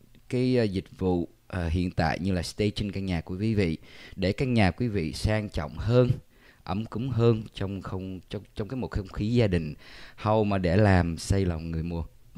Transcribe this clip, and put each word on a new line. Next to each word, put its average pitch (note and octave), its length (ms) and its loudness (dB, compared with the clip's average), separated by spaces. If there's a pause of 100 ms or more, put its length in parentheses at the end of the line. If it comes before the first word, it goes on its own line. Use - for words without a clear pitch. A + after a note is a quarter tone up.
(300)
cái, B2+ 280 0
à, A#2 60 4
dịch F#2+ 220 -2 (120)
vụ, F2+ 320 0 (180)
à, E2+ 240 -4
hiện F2+ 200 0
tại D#2+ 300 0
như F#2+ 120 -2
là F2 80 0
staging G#2 520 -4
căn G2 120 -6
nhà F2 160 -2
của F#2 180 -8
quý A2 140 0
vị, F2 240 2 (380)
để G2 160 0
căn B2+ 220 -2
nhà G2+ 180 4
quý B2 160 -2
vị F2 260 -2
sang G#2+ 360 -2
trọng D#2+ 280 -8
hơn, B2 320 4 (540)
ấm G#2 220 -4
cúng A#2 240 -6
hơn A2+ 340 2 (100)
trong G2 280 -6
không, F#2+ 380 -8 (100)
trong, G#2 120 -8 (140)
trong G#2 120 -6
cái C3 120 -8
một G2 120 -4
không G2 160 -4
khí G#2 260 -4
gia A#2+ 140 6
đình, D#2+ 260 0 (420)
hầu A2 280 2
mà G2+ 140 2
để F2+ 200 2
làm F2+ 400 6
say G2 280 0
lòng E2 260 -2
người D#2+ 120 -4
mua. E2+ 200 -4 (340)